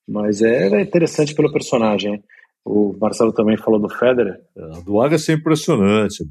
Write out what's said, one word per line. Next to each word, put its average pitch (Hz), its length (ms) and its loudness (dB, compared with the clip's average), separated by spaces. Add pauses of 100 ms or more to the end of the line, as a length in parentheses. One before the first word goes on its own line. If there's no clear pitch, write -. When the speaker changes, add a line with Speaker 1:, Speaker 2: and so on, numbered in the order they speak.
Speaker 1:
Mas 104 340 -2
é, 123 260 4
é 202 140 2
interessante 160 520 0
pelo 147 180 2
personagem, 107 640 0
hein? 104 100 -10 (460)
O 104 300 0
Marcelo 110 320 0
também 110 240 2
falou 110 240 0
do 104 80 -2
Federer. 120 540 0 (160)
Speaker 2:
É, 80 260 -16
do 101 160 0
Agassi 156 320 0
é 156 40 2
impressionante, 110 960 0